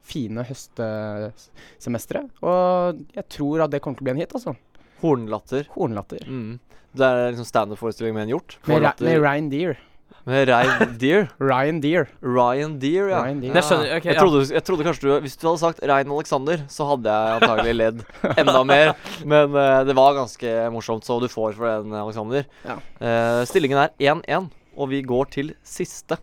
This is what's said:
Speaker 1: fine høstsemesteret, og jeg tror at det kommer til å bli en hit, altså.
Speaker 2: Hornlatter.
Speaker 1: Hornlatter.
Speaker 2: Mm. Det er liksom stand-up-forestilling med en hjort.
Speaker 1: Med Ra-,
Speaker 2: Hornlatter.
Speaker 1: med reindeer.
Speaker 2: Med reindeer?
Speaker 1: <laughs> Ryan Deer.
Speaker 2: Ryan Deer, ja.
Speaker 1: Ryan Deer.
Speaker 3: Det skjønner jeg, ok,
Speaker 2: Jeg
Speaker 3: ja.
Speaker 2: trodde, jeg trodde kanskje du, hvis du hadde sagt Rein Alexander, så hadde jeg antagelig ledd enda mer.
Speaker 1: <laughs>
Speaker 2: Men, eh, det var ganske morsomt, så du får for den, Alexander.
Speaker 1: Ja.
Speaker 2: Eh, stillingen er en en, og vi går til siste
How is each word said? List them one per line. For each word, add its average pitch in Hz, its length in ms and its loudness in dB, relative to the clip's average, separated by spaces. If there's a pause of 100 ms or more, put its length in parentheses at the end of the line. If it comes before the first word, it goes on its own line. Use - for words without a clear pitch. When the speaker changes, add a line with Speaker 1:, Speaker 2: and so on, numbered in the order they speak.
Speaker 1:
fine 113 460 -8
høstsemesteret, 107 1800 -10 (120)
og 180 580 0 (120)
jeg - 180 -12
tror 151 360 -2
at 147 60 -4
det 143 120 -4
kommer 139 160 -8
til 135 60 -8
å - 20 -2
bli 127 80 -2
en 160 80 -4
hit, - 120 -10
altså. 180 200 -8 (460)
Speaker 2:
Hornlatter. 127 640 -2 (100)
Speaker 1:
Hornlatter. 113 480 -6
Speaker 2:
Mm. 120 360 -10 (360)
Det 131 80 2
er 123 300 2
liksom 120 120 -8
stand-up-forestilling 110 680 -2
med 107 80 -4
en 120 140 -2
hjort. - 180 -12
Speaker 1:
Med 151 220 0
Ra-, 151 160 4
Speaker 2:
Hornlatter. - 100 -6
Speaker 1:
med 156 160 4
reindeer. 147 600 0 (400)
Speaker 2:
Med 131 260 2
reindeer? 127 880 4
Speaker 1:
<laughs> - 60 -20
Ryan 135 420 0
Deer. 151 240 2 (160)
Speaker 2:
Ryan 127 580 0
Deer, 180 320 0
ja. 185 140 0
Speaker 1:
Ryan 139 160 -6
Deer. 127 160 -6
Speaker 3:
Det 175 80 4
skjønner 151 240 0
jeg, 160 100 -2
ok, 165 60 -10
Speaker 2:
Jeg 165 100 2
Speaker 3:
ja. 160 60 4
Speaker 2:
trodde, 143 220 6 (100)
jeg 156 100 0
trodde 160 240 -2
kanskje 160 160 -4
du, 139 160 2
hvis 143 160 -10
du 165 140 -4
hadde 170 100 0
sagt 165 240 -2
Rein 139 320 0
Alexander, 151 540 -2
så 147 180 -4
hadde 120 240 0
jeg 110 300 0
antagelig 113 340 2
ledd 113 300 0 (260)
enda 135 320 4
mer. 143 300 6 (160)
Speaker 1:
<laughs> - 160 -14
Speaker 2:
Men, 147 340 4
eh, 135 240 6
det 135 140 2
var 139 180 8
ganske 123 380 -4 (160)
morsomt, 113 340 -6
så 120 160 0
du 123 80 0
får 110 320 -4
for 117 80 -2 (160)
den, 107 80 -10
Alexander. 110 560 -6 (160)
Speaker 1:
Ja. - 140 -10 (240)
Speaker 2:
Eh, 117 420 0
stillingen 139 400 0
er 156 80 0 (220)
en 165 180 -4
en, 175 160 -2 (240)
og 143 180 -6
vi 139 140 -2
går 127 260 0
til 147 300 -8
siste - 640 -8